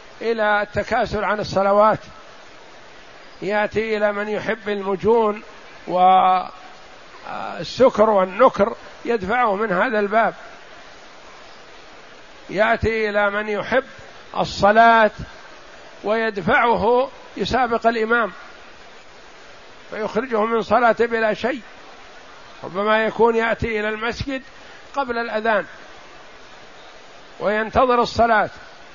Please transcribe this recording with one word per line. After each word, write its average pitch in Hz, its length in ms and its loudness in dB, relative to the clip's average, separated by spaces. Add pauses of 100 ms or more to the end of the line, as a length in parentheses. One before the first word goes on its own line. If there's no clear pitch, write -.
(200)
إلى 214 420 0
التكاسل 208 640 -4
عن 214 160 -2
الصلوات، 202 580 2 (1400)
يأتي 208 540 -2
إلى 208 160 0
من 208 160 -6
يحب 208 400 -6
المجون 208 760 0 (440)
والسكر 185 640 4 (1600)
والنكر 202 640 2 (280)
يدفعه 220 520 -2
من 214 160 -4
هذا 208 260 0
الباب، 202 360 0 (2250)
يأتي 220 580 0
إلى 208 220 0
من 208 180 -6
يحب 214 360 -2 (540)
الصلاة 220 720 4 (920)
ويدفعه 226 1080 0 (260)
يسابق 226 500 -2
الإمام 226 460 0 (1600)
فيخرجه 214 540 -2
من 226 180 0
صلاته 233 440 2
بلا 226 280 -2
شيء. 247 260 -4 (1040)
ربما 208 400 0
يكون 220 320 2
يأتي 226 440 -2
إلى 214 80 -4
المسجد 233 540 -6 (520)
قبل 254 240 -4
الأذان 214 480 -2 (1700)
وينتظر 220 600 0
الصلاة، 214 480 2 (440)